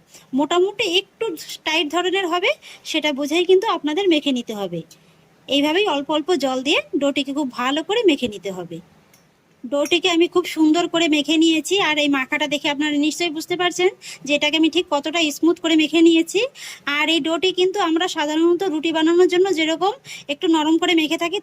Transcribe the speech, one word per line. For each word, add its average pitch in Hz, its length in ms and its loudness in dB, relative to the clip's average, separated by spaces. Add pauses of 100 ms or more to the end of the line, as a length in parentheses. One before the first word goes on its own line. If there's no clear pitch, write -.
(380)
মোটামুটি 359 460 0 (160)
একটু - 240 -10 (420)
টাইট 320 280 -2
ধরনের 359 380 -2
হবে, 359 180 0 (400)
সেটা 302 280 -2
বুঝেই 302 320 0
কিন্তু 381 160 6 (100)
আপনাদের 311 360 -2
মেখে 285 260 0
নিতে 240 220 -8
হবে। 175 200 -6 (680)
এইভাবেই 302 460 2
অল্প 285 220 -4
অল্প 302 120 -2 (160)
জল 262 220 -2
দিয়ে 392 140 2 (220)
ডোটিকে 277 360 -2
খুব 285 100 -4 (120)
ভালো 277 280 -2
করে 427 120 0 (100)
মেখে 247 240 -2
নিতে 190 240 -10
হবে। 170 200 -12 (840)
ডোটিকে 294 520 0
আমি 339 180 4
খুব 349 100 2 (120)
সুন্দর 320 360 4
করে 339 220 2
মেখে 302 300 0
নিয়েছি, 311 300 2 (140)
আর 302 140 0
এই 294 140 0
মাখাটা 294 380 -2
দেখে 294 200 -4
আপনারা 294 220 -2 (100)
নিশ্চয়ই 320 300 -2
বুঝতে 320 240 -6
পারছেন 359 300 0 (360)
যে 277 120 0
এটাকে 302 220 0
আমি 320 160 4
ঠিক 359 180 0
কতটা 302 260 -2 (160)
স্মুথ 339 260 2
করে 330 200 2
মেখে 302 260 2
নিয়েছি। 330 320 2 (560)
আর 302 180 0
এই 330 120 0
ডোটি 330 240 0 (100)
কিন্তু 370 180 0 (100)
আমরা 339 180 0 (100)
সাধারণত 320 460 2 (100)
রুটি 311 240 -2
বানানোর 339 380 4
জন্য 370 120 4 (120)
যেরকম 330 340 0 (400)
একটু 330 220 -6
নরম 311 280 2
করে 349 180 0
মেখে 302 220 -2
থাকি, 339 200 -4